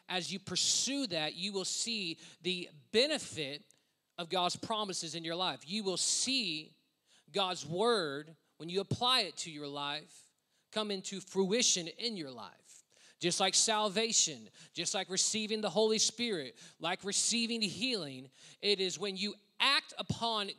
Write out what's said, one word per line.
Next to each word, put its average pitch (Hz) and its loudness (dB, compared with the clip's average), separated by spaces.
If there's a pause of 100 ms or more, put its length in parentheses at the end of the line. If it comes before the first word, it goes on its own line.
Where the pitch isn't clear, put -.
as 175 -2
you 196 -6
pursue - 2
that, 156 -2
you 190 -4
will 190 -2
see 202 -4 (240)
the 180 -2 (220)
benefit 214 0 (540)
of 170 -8
God's 180 2
promises 190 -4
in 165 -6
your 165 -4
life. 170 -2
You 208 -4
will 185 0
see 175 0 (560)
God's 180 -2
word, 160 0 (220)
when 156 -10
you 185 0
apply 247 2
it 180 -4
to 175 -8
your 147 -8
life, 143 -8 (420)
come 214 -2
into 196 -6
fruition 190 2
in 226 -6
your 147 -8
life. - -18 (360)
Just 170 2
like 190 6
salvation, 214 2 (240)
just 170 -2
like 190 -2
receiving 214 0
the 202 0
Holy 220 4
Spirit, 190 0 (200)
like 170 -2
receiving 226 2
healing, 160 -4 (300)
it 196 2
is 180 0
when 190 -4
you 202 -4 (260)
act 277 4
upon 214 -2